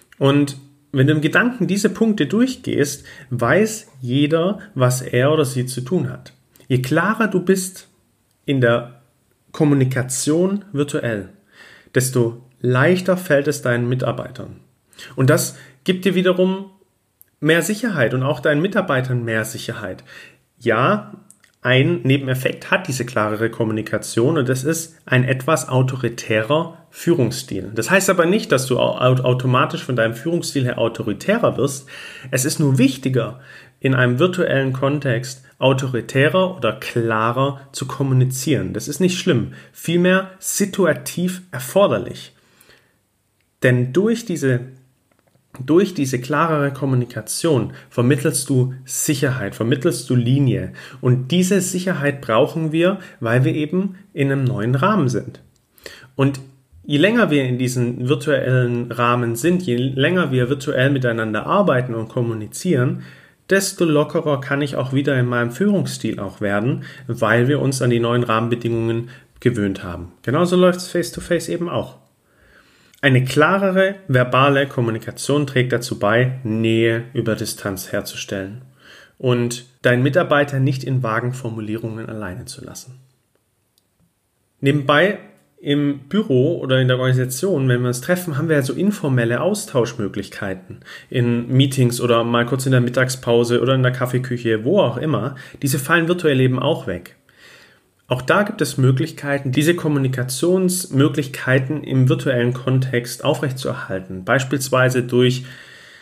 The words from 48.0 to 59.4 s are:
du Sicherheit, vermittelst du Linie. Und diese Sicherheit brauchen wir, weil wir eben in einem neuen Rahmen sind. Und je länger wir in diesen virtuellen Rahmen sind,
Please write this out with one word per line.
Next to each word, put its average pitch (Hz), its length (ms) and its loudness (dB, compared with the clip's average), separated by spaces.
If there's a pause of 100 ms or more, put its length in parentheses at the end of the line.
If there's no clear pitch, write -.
du 127 260 2 (100)
Sicherheit, 131 720 -2
vermittelst 135 540 -2
du - 60 2
Linie. 120 580 2 (280)
Und 127 300 2
diese 185 300 2
Sicherheit 143 600 -2
brauchen 147 500 0
wir, 175 280 2 (200)
weil 120 240 2
wir 135 120 2
eben 180 400 -2 (180)
in 139 180 0
einem 139 120 0
neuen 110 320 0
Rahmen 170 340 2
sind. - 320 -6 (760)
Und 135 240 2 (440)
je 147 140 0
länger 202 340 4
wir 143 140 2
in 123 120 0
diesen 123 500 -2
virtuellen 127 840 0
Rahmen 120 440 0
sind, 175 280 0